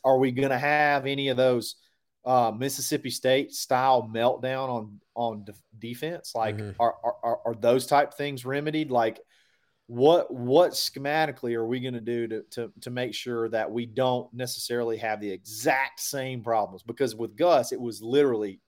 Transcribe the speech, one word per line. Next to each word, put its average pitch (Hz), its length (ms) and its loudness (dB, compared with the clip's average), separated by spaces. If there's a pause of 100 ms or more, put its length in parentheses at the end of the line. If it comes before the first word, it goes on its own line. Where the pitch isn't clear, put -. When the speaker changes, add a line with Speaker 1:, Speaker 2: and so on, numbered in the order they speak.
Speaker 1:
are 131 120 6
we 131 140 2
gonna 135 260 0
have 147 480 2
any 139 240 -2
of 127 60 0
those, 127 400 2 (500)
uh, 123 300 4
Mississippi 131 540 -4
State 135 440 0
style 127 600 2
meltdown 127 560 0
on, 107 300 -6 (160)
on 113 280 -4
def-, 101 180 -18 (180)
defense? 123 560 -8
Like, 110 220 -2
Speaker 2:
Mm-hmm. 104 220 -8
Speaker 1:
are, 117 240 2
are, 117 200 -2
are, 113 240 0
are 117 80 -2
those 117 320 4
type 143 260 4
things 139 320 -6
remedied? 147 460 -2
Like, 113 280 2 (680)
what, 135 460 4
what 131 380 4
schematically 139 840 -2
are 113 120 -2
we 127 140 -2
gonna 123 180 -6
do 117 300 -4
to, 110 120 -6 (100)
to, 117 280 -8
to - 100 -14
make 123 240 -6
sure 117 360 -4
that 107 200 0
we 120 160 -4
don't 123 480 0
necessarily 120 600 -4
have 107 240 -4
the 104 100 -6
exact 110 720 -2
same 131 420 -6
problems? 104 400 -2
Because 117 320 -2
with 107 220 -8
Gus, 147 380 4
it 127 80 -6
was 110 200 -8
literally 113 680 2